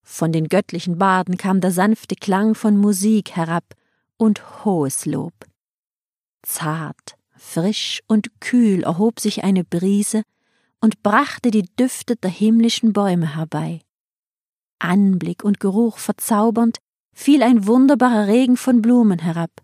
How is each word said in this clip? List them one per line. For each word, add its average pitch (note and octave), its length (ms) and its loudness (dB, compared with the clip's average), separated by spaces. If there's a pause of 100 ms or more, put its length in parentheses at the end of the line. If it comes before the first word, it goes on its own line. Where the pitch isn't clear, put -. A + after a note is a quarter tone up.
Von - 300 -6
den D#3+ 160 -2
göttlichen F3 500 -4
Barden F#3 380 0
kam F#3+ 240 -2
der F3+ 120 0
sanfte G3 440 -2
Klang G#3 400 -2
von G#3 220 0
Musik G3+ 580 0
herab E3+ 300 -4 (500)
und - 480 -2
hohes E3 420 -2
Lob. D#3 280 -6 (1080)
Zart, D#3 760 -10 (180)
frisch - 720 -4
und - 320 -2
kühl G#3+ 440 2
erhob G#3 360 -2
sich - 240 -6
eine F#3 220 0
Brise G3+ 580 -2 (560)
und - 240 0
brachte A#3 480 0
die G#3 240 0
Düfte B3 400 -2
der F#3 160 -6
himmlischen A3+ 600 2
Bäume F3 420 0
herbei. D#3+ 460 -8 (1000)
Anblick F3+ 640 0
und G#3 160 0
Geruch G#3+ 380 0
verzaubernd, A3+ 800 0 (340)
fiel C#4 320 2
ein A3 240 4
wunderbarer B3 600 4
Regen B3 280 4
von B3 260 2
Blumen A3 380 4
herab E3 320 -4 (120)